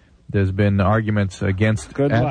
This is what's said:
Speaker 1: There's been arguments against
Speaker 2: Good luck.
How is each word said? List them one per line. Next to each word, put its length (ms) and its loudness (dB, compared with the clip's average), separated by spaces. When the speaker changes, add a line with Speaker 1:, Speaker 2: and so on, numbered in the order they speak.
Speaker 1:
There's 240 0
been 280 2
arguments 600 0
against 520 0
Speaker 2:
Good 160 0
luck. 200 2